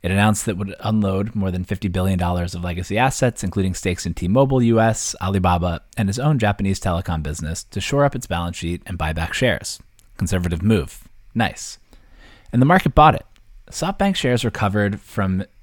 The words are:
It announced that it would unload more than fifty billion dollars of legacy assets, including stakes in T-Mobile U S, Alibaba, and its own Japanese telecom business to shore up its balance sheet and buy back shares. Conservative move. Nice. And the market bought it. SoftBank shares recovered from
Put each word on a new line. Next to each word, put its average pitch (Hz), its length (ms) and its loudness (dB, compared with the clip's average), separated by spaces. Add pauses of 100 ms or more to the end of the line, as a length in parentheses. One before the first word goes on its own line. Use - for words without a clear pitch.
It - 80 -4
announced 101 360 2
that 110 80 -2
it 87 40 -4
would 98 220 -6
unload 104 560 0
more 95 160 0
than 90 120 -4
fifty 101 240 -4
billion 92 300 0
dollars 87 380 -2
of 87 80 -8
legacy 90 340 -4
assets, 127 460 0
including 95 320 -2
stakes - 300 -4
in 85 100 -4
T-Mobile 127 480 2
U 117 160 4
S, 110 420 0
Alibaba, 90 600 0 (140)
and 101 140 0
its 101 80 -4
own 143 220 0
Japanese 101 400 0
telecom 87 420 -2
business 76 440 -6
to - 140 -10
shore 139 240 0
up 139 120 2
its 131 100 -8
balance 87 320 -4
sheet 85 300 -6
and 87 100 -8
buy 80 160 -2
back 82 200 -4
shares. - 460 -2 (380)
Conservative 87 460 -2
move. 101 440 0 (280)
Nice. - 420 -4 (760)
And 117 100 4
the 131 40 8
market 170 300 4
bought 151 180 8
it. - 140 -6 (420)
SoftBank 196 460 -2
shares 123 280 0
recovered 101 560 0
from 95 440 -2 (200)